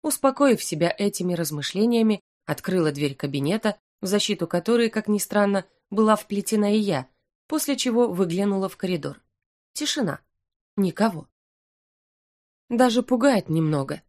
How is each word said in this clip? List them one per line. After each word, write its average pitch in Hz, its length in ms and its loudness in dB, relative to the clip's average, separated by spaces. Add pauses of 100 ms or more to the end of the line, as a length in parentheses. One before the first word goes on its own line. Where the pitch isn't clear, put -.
Успокоив 269 600 2
себя 165 340 0
этими 180 360 -2
размышлениями, 196 880 0 (240)
открыла 156 480 0
дверь 143 220 -2
кабинета, 147 600 -2 (240)
в 196 40 -8
защиту 196 420 -2
которой, 226 420 0
как 214 200 -4
ни 208 80 2
странно, 202 480 0 (240)
была 214 260 4
вплетена 208 580 0
и 214 40 2
я, 180 320 -2 (380)
после 285 280 -2
чего 240 320 2
выглянула 190 640 0
в - 80 -14
коридор. 151 440 -6 (520)
Тишина. 277 480 -4 (560)
Никого. 196 500 0 (1400)
Даже 240 340 2
пугает 247 460 2
немного. 151 600 0